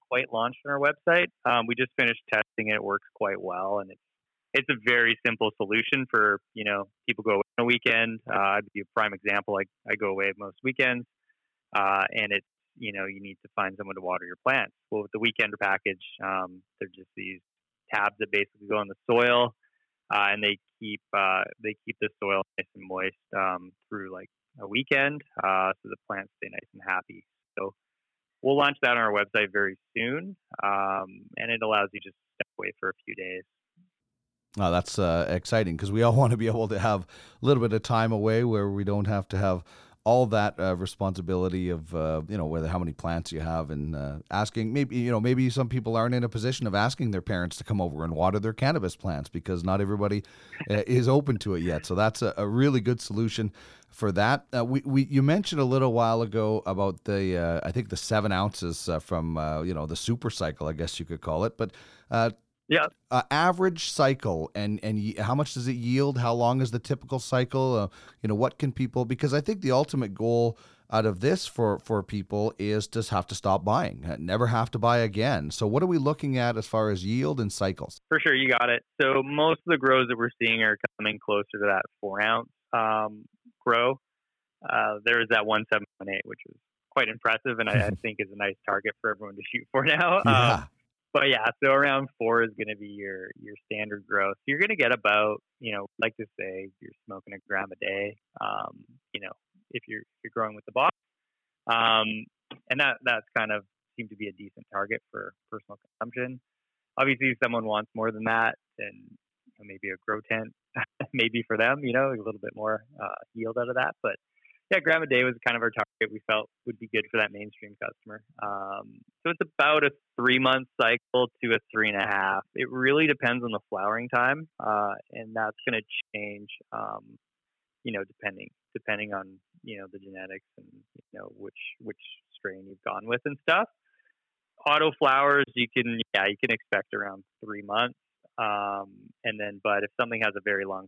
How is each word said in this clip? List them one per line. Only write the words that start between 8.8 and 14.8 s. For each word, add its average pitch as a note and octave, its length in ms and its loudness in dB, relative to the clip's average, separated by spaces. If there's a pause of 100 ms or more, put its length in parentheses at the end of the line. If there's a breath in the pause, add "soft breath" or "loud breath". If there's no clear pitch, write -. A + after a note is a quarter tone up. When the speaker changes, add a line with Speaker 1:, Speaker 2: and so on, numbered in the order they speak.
Speaker 1:
prime G#2+ 180 0
example. G2+ 460 -2
I, G2 40 -2 (280)
I G#2+ 40 0
go G#2 120 -2
away G2 300 0
most G2+ 260 -14
weekends, B2+ 420 -2 (720)
uh, G2 360 2
and G#2+ 200 -4
it's, G2+ 160 -2 (320)
you G#2+ 140 -10
know, F#2+ 140 -6
you G2 140 -12
need F#2+ 220 -14
to - 120 -20
find F#2+ 220 -4
someone G2 180 -10
to F#2 60 -12
water F2+ 240 -4
your F2 120 -14 (100)
plants. C3 260 0 (160)